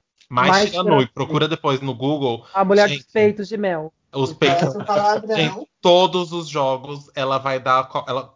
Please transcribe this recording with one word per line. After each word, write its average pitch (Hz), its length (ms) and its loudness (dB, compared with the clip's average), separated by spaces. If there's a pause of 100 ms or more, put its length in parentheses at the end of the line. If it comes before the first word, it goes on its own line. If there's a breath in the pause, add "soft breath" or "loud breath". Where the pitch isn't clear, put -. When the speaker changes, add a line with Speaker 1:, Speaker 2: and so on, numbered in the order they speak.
(300)
Speaker 1:
Mai 127 200 2
Speaker 2:
Mai 196 180 4
Speaker 1:
Shiranui, 180 220 -4
Speaker 2:
Shiranui. 135 240 4
Speaker 1:
procura 151 340 -2
depois 151 340 -2
no 135 120 -6
Google. 131 600 -2
Speaker 2:
A 196 120 2
mulher 202 240 4
Speaker 1:
Gente, 143 140 -6
Speaker 2:
dos - 80 -20
peitos 208 360 0
de 214 100 -10
mel. 170 360 -4 (200)
Speaker 1:
os 135 180 -2
Speaker 3:
Então, 156 80 -16
Speaker 1:
peitos 139 340 2
Speaker 3:
se - 60 -8
eu - 60 -10
falar 208 400 0
Speaker 1:
Gente, 170 300 -2
Speaker 3:
não. 262 120 -14 (140)
Speaker 1:
todos 180 520 4
os 170 160 -8
jogos, 143 680 -4
ela 135 220 -2
vai 131 240 -4
dar 131 260 0
co-, 143 200 -8
ela, 127 280 -8